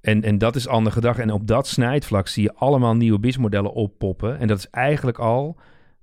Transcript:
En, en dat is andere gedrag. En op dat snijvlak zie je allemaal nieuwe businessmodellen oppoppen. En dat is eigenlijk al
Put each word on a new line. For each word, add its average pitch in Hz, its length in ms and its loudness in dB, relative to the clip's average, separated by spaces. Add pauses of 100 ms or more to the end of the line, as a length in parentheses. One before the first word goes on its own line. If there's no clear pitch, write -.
En, 107 220 2
en 104 140 2
dat 110 180 2
is 123 120 -6
andere 110 280 0
gedrag. 117 220 0
En 113 140 -2
op 104 160 -4
dat 123 200 2
snijvlak 120 600 0
zie - 160 -2
je 104 100 0
allemaal 127 420 2
nieuwe 113 240 4
businessmodellen 104 540 -2
oppoppen. 104 640 -4
En 120 80 0
dat 104 100 2
is - 120 -10
eigenlijk 135 500 -2
al 127 400 -2 (440)